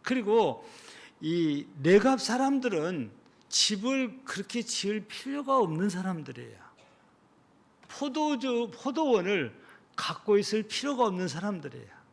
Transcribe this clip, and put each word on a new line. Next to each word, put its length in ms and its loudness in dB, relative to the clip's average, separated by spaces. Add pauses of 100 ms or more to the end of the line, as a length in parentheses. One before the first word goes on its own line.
그리고 640 2 (520)
이 460 0 (160)
레갑 380 6
사람들은 920 0 (360)
집을 760 0
그렇게 380 -6
지을 440 -4
필요가 520 -2
없는 300 2
사람들이에요. 720 -6 (1300)
포도주, 840 -2
포도원을 840 0 (420)
갖고 420 2
있을 240 0
필요가 440 -2
없는 220 -2
사람들이에요. 720 -8 (120)